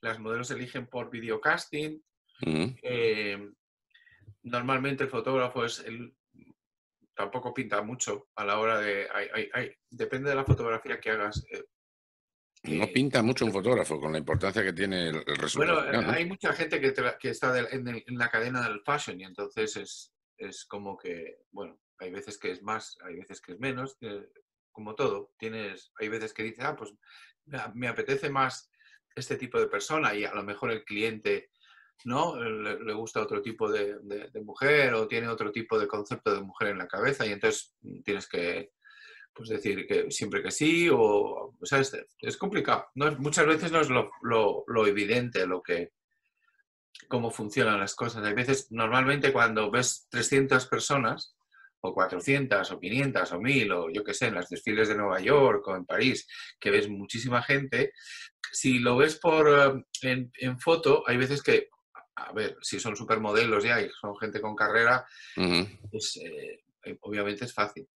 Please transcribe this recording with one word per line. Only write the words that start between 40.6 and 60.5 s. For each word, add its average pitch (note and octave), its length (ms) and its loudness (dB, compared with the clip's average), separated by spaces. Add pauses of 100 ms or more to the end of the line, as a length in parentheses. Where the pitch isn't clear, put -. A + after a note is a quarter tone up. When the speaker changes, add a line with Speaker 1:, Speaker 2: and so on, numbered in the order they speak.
Speaker 1:
o, G#2 720 4
¿sabes? C3+ 340 2 (220)
Es - 180 -6
complicado. D3+ 580 0
No C#3+ 140 2
es, D3 100 -2
muchas D3 280 4
veces D#3+ 260 2
no D#3+ 80 6
es D3 80 4
lo, B2 220 2 (100)
lo, A2+ 460 2
lo A2+ 200 4
evidente, G#2 600 2
lo F2+ 160 -2
que, F2 300 -2 (1160)
cómo A#2 220 0
funcionan G#2+ 500 0
las G2 140 -4
cosas. A#2 300 -4
Hay G#2 100 0
veces, B2+ 360 0
normalmente C3 600 2
cuando A2 380 4
ves A#2+ 400 0
trescientas C3 560 4
personas, B2+ 640 0 (500)
o F#2 120 -4
cuatrocientas, F#2+ 760 2
o F2+ 80 -8
quinientas, G#2+ 520 0
o F2 80 -2
mil, A#2+ 320 2
o E2+ 180 0
yo G#2 120 -2
qué G2+ 120 -2
sé, - 140 0
en G#2 60 -2
los F2+ 140 -4
desfiles G#2+ 400 2
de G#2 80 0
Nueva G2 240 0
York B2 480 6
o F#2+ 80 -2
en F#2 100 -8
París, A2 400 0 (320)
que - 120 0
ves G#2 180 4
muchísima A#2 540 -2
gente, C#3 500 0 (580)
si B2+ 300 2
lo B2 160 4
ves D#3 220 6
por, D#3 300 6
eh, C3+ 360 6 (180)
en, B2+ 360 -2
en B2+ 200 -4